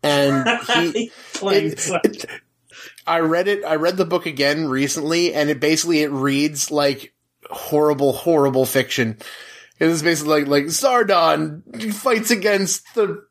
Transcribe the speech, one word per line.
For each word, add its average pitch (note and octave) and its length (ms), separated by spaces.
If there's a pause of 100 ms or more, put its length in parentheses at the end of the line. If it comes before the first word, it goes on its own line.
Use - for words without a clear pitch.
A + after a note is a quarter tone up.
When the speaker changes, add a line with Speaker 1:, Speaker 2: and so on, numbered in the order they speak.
Speaker 1:
And C#3 460 (180)
Speaker 2:
<laughs> A#3+ 80
Speaker 1:
he, F3 360 (240)
Speaker 2:
Playing G3 380
Speaker 1:
it, - 80
Speaker 2:
such - 240
Speaker 1:
it, - 220 (800)
I E3 140
read E3 260
it, G3+ 160
I D#3 140
read F3 220
the F3+ 80
book F3 200
again D3 420
recently, D3+ 680
and D3 160
it C#3 100
basically, D#3 400
it D3 100
reads C#3 600
like C#3+ 440 (360)
horrible, D3 640
horrible C#3 520
fiction. B2 540 (600)
It E3 100
is E3 140
basically D3+ 420
like, C#3 40
like, C#3+ 160
Zardon F3 1300
fights A3+ 380
against G3 520 (120)
the G3 360